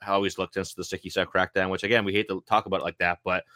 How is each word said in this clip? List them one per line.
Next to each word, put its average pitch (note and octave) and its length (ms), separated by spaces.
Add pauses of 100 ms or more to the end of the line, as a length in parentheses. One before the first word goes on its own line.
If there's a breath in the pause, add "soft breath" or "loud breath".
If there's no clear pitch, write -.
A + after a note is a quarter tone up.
how G2 240
he's F#2 120
looked F#2 180
since F#2+ 200
the F#2 80
sticky F#2 280
stuff F#2 220
crackdown, F#2 380
which, F#2+ 140
again, A2 200
we G2 80
hate G#2 140
to F#2+ 180
talk A2 220
about F#2+ 140
it C2 40
like F2 140
that, F2 240
but F2+ 220 (120)